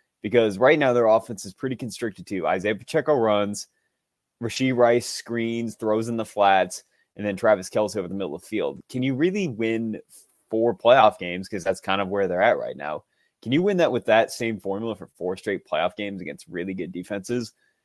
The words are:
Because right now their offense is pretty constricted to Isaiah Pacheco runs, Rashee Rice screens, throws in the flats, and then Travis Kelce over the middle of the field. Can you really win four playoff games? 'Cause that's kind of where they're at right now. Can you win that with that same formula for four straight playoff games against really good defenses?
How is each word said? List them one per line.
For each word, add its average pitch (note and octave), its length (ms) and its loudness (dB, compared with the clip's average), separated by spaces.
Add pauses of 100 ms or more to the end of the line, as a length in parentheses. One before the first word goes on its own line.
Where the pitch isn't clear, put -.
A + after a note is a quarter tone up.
(220)
Because G#2+ 360 2
right C#3+ 220 6
now C3+ 120 2
their A#2+ 140 4
offense A2 400 2
is F#2+ 80 -16
pretty C3 240 -6
constricted G#2+ 500 -8
to F2 200 -4
Isaiah G2 280 0
Pacheco D3+ 380 0
runs, G#2 540 0 (760)
Rashee B2+ 320 -2
Rice A#2+ 320 4
screens, A#2 680 -6
throws A2+ 340 -2
in A#2 80 -4
the A2 80 -4
flats, F#2+ 580 2 (340)
and G2+ 80 -6
then G2+ 120 -2
Travis G#2+ 320 2
Kelce G#2+ 260 -2
over F2+ 120 -4
the F#2+ 80 -10
middle E2+ 200 -6
of F2+ 60 -12
the - 60 -20
field. D#2 420 -4
Can B2+ 120 -6
you C3+ 120 0
really F3+ 340 0
win A2+ 540 -4 (480)
four A2+ 260 0
playoff A#2 420 6
games? F#2 300 -8
'Cause F#2 160 -8
that's F#2+ 160 -4
kind G2 220 -2
of F#2 80 -4
where G2 180 0
they're F2+ 140 -2
at G#2 160 4
right B1+ 180 -8
now. D2+ 280 -8 (420)
Can A#2 60 -6
you D#3 100 2
win G3 160 0
that D3 140 4
with A#2 140 -2
that A2 260 4
same A2+ 280 -4
formula G#2 360 -6
for - 120 -16 (120)
four F#2 180 -4
straight G2 300 -6
playoff E2 280 -2
games G2+ 240 -8
against - 280 -14
really F#2 260 -6
good F2+ 180 -8
defenses? G2+ 640 -6 (320)